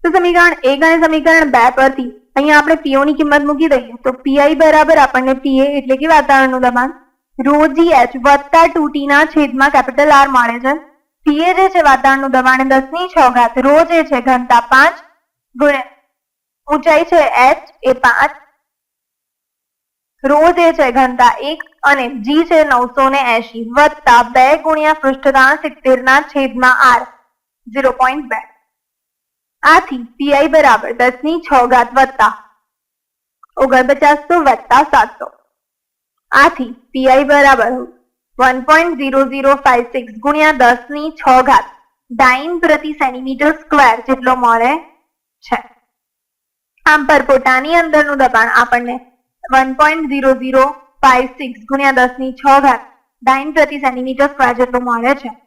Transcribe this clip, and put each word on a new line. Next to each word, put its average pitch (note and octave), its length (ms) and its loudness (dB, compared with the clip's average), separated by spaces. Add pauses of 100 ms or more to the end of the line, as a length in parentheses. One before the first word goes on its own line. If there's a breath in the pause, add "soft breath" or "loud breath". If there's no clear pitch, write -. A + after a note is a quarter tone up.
તો E4+ 100 -4
સમીકરણ F4 520 0
એક C#4 200 0
અને E4 160 2
સમીકરણ D#4+ 520 0
બે A#3+ 200 2
પરથી C4 360 -2 (240)
અહીંયા D4 280 2
આપણે D4+ 180 0
પી C#4 200 -4
ઓ C4+ 60 2
ની D4+ 140 -2
કિંમત D4 260 0
મૂકી D4 260 -2
દઈએ A#3+ 320 -4
તો B3+ 180 -4
પી C#4 200 -2
આઈ D4 160 0
બરાબર D#4 440 4
આપણને C4 400 0
પી C4+ 200 -2
એ C4+ 140 2
એટલે C4 240 -2
કે D4 100 -6
વાતાવરણનું C4+ 560 2
દબાણ B3 320 -2 (440)
રો C#4+ 180 0 (160)
જી E4 220 2
એચ B3 260 0
વત્તા C#4+ 460 2
ટુ D#4+ 200 -2
ટી C#4+ 200 -6
ના C#4+ 200 2
છેદમાં C#4+ 440 0
કેપિટલ C#4 440 2
R C#4 140 4
મળે A#3+ 300 0
છે. C4 140 -2 (520)
પી D4+ 180 0
એ F4+ 100 0
જે F#4+ 160 0
છે F#4 140 0
વાતાવરણનું C4+ 480 2
દબાણ C4 380 0
દસ C4+ 220 0
ની F4+ 180 -6
છ F4+ 60 -8 (180)
ઘાત, A#3+ 260 0
રો C#4 160 2 (100)
જે E4+ 180 -2
છે C#4+ 180 -4
ઘનતા B3 460 0
પાંચ C#4+ 380 0 (500)
ગુણ્યા C#4 380 -2 (720)
ઊંચાઈ D4+ 380 0
છે F4 140 2 (200)
એચ C4 200 2 (220)
એ C4 140 0
પાંચ, C4 380 0 (1900)
રો C#4+ 160 2 (140)
જે E4+ 200 2
છે D4+ 180 0
ઘનતા B3 420 2 (100)
એક D#4 160 -8 (240)
અને C4+ 220 0 (160)
જી D4 240 0
છે E4 180 2
નવસો B3 460 0
ને C#4 200 -2
એંશી A3+ 420 -6
વત્તા C4 580 2
બે B3+ 160 4 (140)
ગુણ્યા D#4 420 -2
પૃષ્ઠતાણ C4+ 600 0
સિત્તેર C4 420 -2
ના C4 220 2
છેદમાં B3+ 680 0
R A#3 100 0 (680)
ઝીરો G#3+ 260 -2
પોઇન્ટ C4 360 -4
બે. A3+ 100 -8 (1200)
આથી D4+ 380 2 (140)
પી C#4+ 180 -2
આઈ C#4+ 160 0
બરાબર C4+ 440 2
દસ B3 280 -2
ની D#4+ 200 -4
છ B3+ 280 0
ઘાત A#3+ 220 0
વત્તા C4 420 0 (1200)
ઓગણપચાસ C4+ 600 2 (220)
વત્તા B3+ 440 2
સાતસો. - 420 -2 (1040)
આથી - 380 0 (200)
પી C4 180 -4
આઈ C4+ 180 2
બરાબર C#4 460 2 (680)
વન B3+ 240 0
પોઇન્ટ D#4 360 0
ઝીરો C4+ 260 -2
ઝીરો C#4 340 0
ફાઈવ B3 320 0
સિક્સ A3+ 280 -10
ગુણ્યા D4+ 400 0
દસ B3 300 2
ની D4 240 -8
છ - 100 -20 (220)
ઘાત C4+ 200 2 (460)
ડાઇન C4 480 -2
પ્રતિ D4+ 340 -2
સેન્ટીમીટર C4 600 -6
સ્ક્વેર C#4 420 0 (100)
જેટલો B3+ 300 -2
મળે A#3 360 0 (720)
છે. A3+ 160 -6 (1300)
આમ D4+ 220 2
પરપોટાની C4+ 720 0
અંદરનું D4+ 420 -2
દબાણ A#3 320 0
આપણને A#3+ 420 -2 (480)
વન C4 320 -2
પોઇન્ટ D4+ 340 0
ઝીરો C4+ 260 0
ઝીરો C4 300 0 (340)
ફાઈવ B3+ 360 0
સિક્સ B3+ 300 -14
ગુણ્યા C4+ 320 -2
દસ B3 200 0
ની C4 160 -8
છ C4 120 -10 (160)
ઘાત C4+ 240 0 (380)
ડાઇન C4+ 300 -2
પ્રતિ D4 280 -2
સેન્ટીમીટર C4 480 -4
સ્ક્વેર C4 260 -2
જેટલું B3 320 -4
મળે A#3+ 280 -2
છે. C4 180 -14 (140)